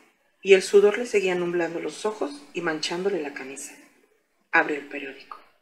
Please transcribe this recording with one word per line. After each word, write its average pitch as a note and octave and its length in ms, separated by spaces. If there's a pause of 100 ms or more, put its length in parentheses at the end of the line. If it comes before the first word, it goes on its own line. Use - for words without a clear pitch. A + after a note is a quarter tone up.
(420)
y F#3+ 120
el F#3+ 80
sudor G3+ 360
le A#3+ 80
seguía F#3 280
nublando F3 460
los D#3 260
ojos - 360 (120)
y F3 60
manchándole E3+ 600
la C#3+ 140
camisa. C3+ 400 (760)
Abrió D#3 240
el C#3 100
periódico. C#3 520 (240)